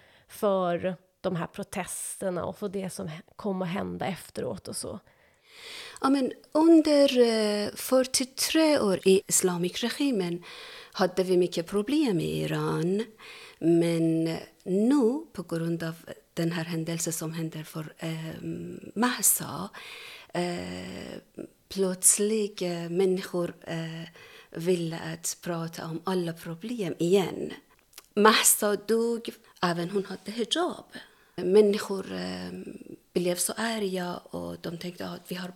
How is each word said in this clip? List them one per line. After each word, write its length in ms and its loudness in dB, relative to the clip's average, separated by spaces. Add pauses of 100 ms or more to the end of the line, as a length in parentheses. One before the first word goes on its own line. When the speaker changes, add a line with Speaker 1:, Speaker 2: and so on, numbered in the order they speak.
(280)
Speaker 1:
för 680 0 (240)
de 160 -2
här 100 -4
protesterna 1000 -6
och 140 -6
för 100 -6
det 220 -6
som 180 -8
hä-, 140 -12 (140)
kom 260 -4
att 60 -4
hända 380 -4
efteråt 640 -8
och 80 -8
så? 240 -10 (1000)
Speaker 2:
Ja, 100 2
men 220 2 (200)
under, 640 8
eh, 560 4
fyrtiotre 1080 2
år 240 2
i 220 8
Islamikregimen 1160 0 (500)
hade 300 2
vi 140 4
mycket 300 2
problem 540 2
i 220 -2
Iran. 640 0 (540)
Men 680 4 (400)
nu, 680 4
på 100 -10
grund 400 -2
av 120 -6 (400)
den 180 0
här 120 -4
händelsen 480 -4
som 200 -4
händer 300 -6
för, 360 -10
eh, 440 -8 (520)
Mahsa, 760 0 (640)
eh, 1120 -8 (220)
plötsligt, 920 2
eh, 280 -4
människor, 640 0 (120)
eh, 420 -8 (420)
ville 480 -2
att 440 -8
prata 420 -6
om 200 -6
alla 280 -2
problem 680 -6
igen. 540 2 (640)
Mahsa 600 6
dog, 540 0 (320)
även 280 0
hon 140 -2
hade 260 -12
hijab. 540 -2 (520)
Människor, 760 4
eh, 460 -8 (540)
blev 240 0
så 160 -2
arga 640 -4
och 440 -8
de 180 -8
tänkte 280 -10
att 240 -12
vi 40 -6
har 220 -8